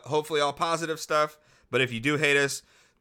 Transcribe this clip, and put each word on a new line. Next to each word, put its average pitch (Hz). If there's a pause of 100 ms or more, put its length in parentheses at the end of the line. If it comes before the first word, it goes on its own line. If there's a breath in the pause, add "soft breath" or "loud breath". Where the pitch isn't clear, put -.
hopefully 151
all 143
positive 165
stuff, 151 (320 soft breath)
but 123
if 120
you 117
do 143
hate 143
us, 143 (380 soft breath)